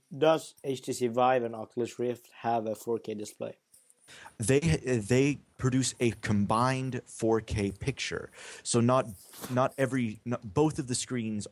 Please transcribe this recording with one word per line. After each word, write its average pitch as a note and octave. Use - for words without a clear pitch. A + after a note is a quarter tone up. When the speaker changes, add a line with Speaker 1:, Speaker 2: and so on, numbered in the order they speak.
Speaker 1:
does D#3
H C3+
T B2+
C B2
Vive B2
and A#2
Oculus A2
Rift A#2+
have A#2
a A2
four A#2
K A2
display? G#2
Speaker 2:
They, C3
they C3
produce B2+
a A#2+
combined A#2+
four A2+
K G2+
picture. -
So -
not, B2+
not B2+
every, A#2+
not, A#2+
both D3+
of C3
the B2
screens A2